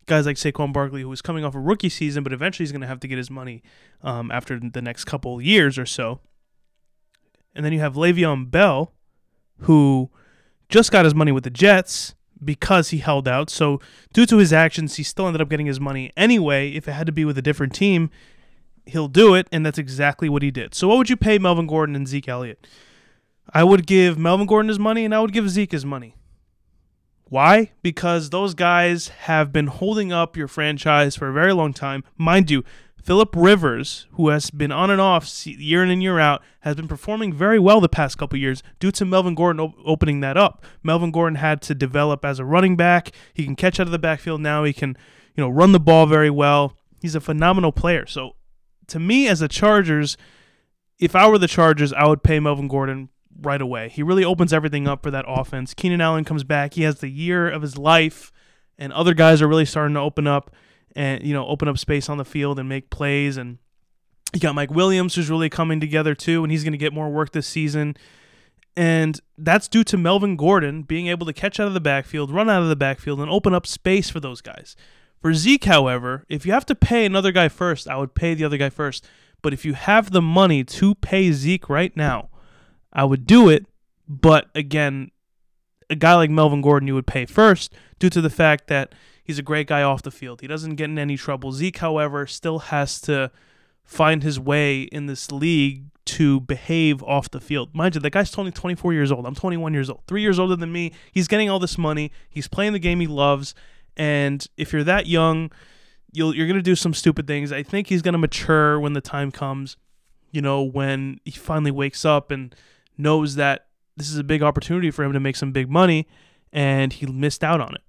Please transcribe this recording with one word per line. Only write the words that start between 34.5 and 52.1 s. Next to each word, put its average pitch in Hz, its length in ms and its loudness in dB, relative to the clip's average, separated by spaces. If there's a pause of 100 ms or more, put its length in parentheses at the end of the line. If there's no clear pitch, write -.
on 180 180 2
and 190 80 4
off 180 300 2
se-, - 300 -14
year 160 240 2
in 185 80 2
and 180 120 0
year 185 160 0
out, 147 220 2 (200)
has 147 140 -4
been 160 140 -8
performing 208 460 -6
very 202 240 2
well 202 240 8
the 170 60 4
past - 280 -2
couple 135 220 -6
years 135 240 -4 (180)
due 190 120 0
to - 120 -4
Melvin 180 300 0
Gordon 165 260 0
op-, 160 140 -6 (100)
opening 151 360 0
that 139 180 -2
up. - 260 2 (180)
Melvin 170 280 0
Gordon 165 260 0
had 151 260 -2
to 156 120 -6
develop 143 500 -2
as 139 140 -6
a 131 80 -8
running 180 300 4
back. 175 340 2 (240)
He 156 100 -4
can 135 120 -6
catch 180 220 0
out 185 80 0
of 170 60 -6
the 170 60 -4
backfield 160 420 -4
now. 151 240 -2
He 147 80 0
can, 135 240 -6 (400)
you 147 80 0
know, 127 60 -2
run 170 220 8
the 180 80 8
ball 160 260 8
very 151 240 4
well. 143 480 2 (240)
He's 165 120 -6
a 156 60 -4
phenomenal 165 520 2
player. 170 340 -2
So, 131 300 -12 (500)
to - 120 -10
me, 233 300 2
as 175 120 2
the 156 80 0
Chargers, 165 680 2 (800)
if 175 160 0
I 190 140 8
were 214 80 6
the 180 100 4
Chargers, 151 460 4
I 147 140 2
would 151 160 2